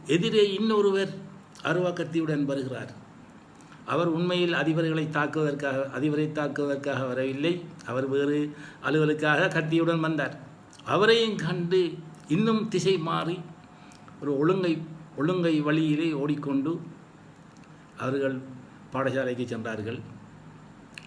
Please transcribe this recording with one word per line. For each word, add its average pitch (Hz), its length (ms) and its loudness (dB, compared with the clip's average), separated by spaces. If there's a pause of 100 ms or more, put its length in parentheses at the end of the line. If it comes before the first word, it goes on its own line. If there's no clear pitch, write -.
எதிரே 202 480 4
இன்னொருவர் 202 580 2 (500)
அருவா 175 280 0
கத்தியுடன் 156 540 -2
வருகிறார். 127 580 -6 (840)
அவர் 151 200 2
உண்மையில் 175 460 2
அதிபர்களை 156 580 2
தாக்குவதற்காக, 147 840 0
அதிபரை 147 360 2
தாக்குவதற்காக 139 760 -2
வரவில்லை, 135 580 -2 (220)
அவர் 131 220 -2
வேறு 147 480 0 (260)
அலுவலுக்காக 151 680 2
கத்தியுடன் 165 520 2
வந்தார். 156 400 -2 (440)
அவரையும் 220 520 4
கண்டு 175 640 0 (300)
இன்னும் 220 400 2
திசை 185 300 2
மாறி 165 400 -2 (840)
ஒரு 139 180 0
ஒழுங்கை, 165 440 2 (340)
ஒழுங்கை 165 440 2
வழியிலே 156 520 2
ஓடிக்கொண்டு 143 680 -2 (1160)
அவர்கள் 135 420 -2 (520)
பாடசாலைக்கு 127 520 0
சென்றார்கள். 110 680 -6 (960)